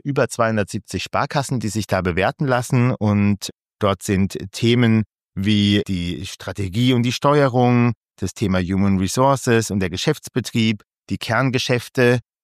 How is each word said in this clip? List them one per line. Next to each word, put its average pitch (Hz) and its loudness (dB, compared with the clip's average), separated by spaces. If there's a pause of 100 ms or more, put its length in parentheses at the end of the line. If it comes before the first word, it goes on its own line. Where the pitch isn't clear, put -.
über 135 -2
zweihundertsiebzig 110 -2
Sparkassen, 131 -4
die 113 -4
sich 104 -4
da 95 0
bewerten 92 0
lassen. 127 0
Und 104 0 (280)
dort 98 0
sind 98 0 (140)
Themen 117 2 (320)
wie 101 2
die 87 -4
Strategie 101 -4
und 120 2
die 120 -2
Steuerung, 123 2 (260)
das 95 -6
Thema 95 0
Human 95 0
Resources 120 0
und 101 -2
der 92 -2
Geschäftsbetrieb, 110 -4 (260)
die 98 -4
Kerngeschäfte 123 0 (240)